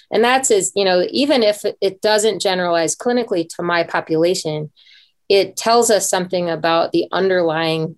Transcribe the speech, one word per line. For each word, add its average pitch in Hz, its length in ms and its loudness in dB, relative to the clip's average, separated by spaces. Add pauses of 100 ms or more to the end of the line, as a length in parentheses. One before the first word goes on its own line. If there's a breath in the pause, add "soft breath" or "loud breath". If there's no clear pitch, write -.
(120)
And 214 120 2
that's, 254 280 2
is, 190 240 0
you 202 100 0
know, 180 240 2
even 277 320 0
if 208 220 0 (180)
it 196 180 -2
doesn't 214 440 0
generalize 175 520 0
clinically 226 600 -2
to 180 80 -8
my 175 200 0
population, 165 880 -2 (560 soft breath)
it 190 300 2
tells 233 320 2
us 196 180 2
something 180 440 -2
about 165 400 0
the 170 200 0
underlying, 165 880 0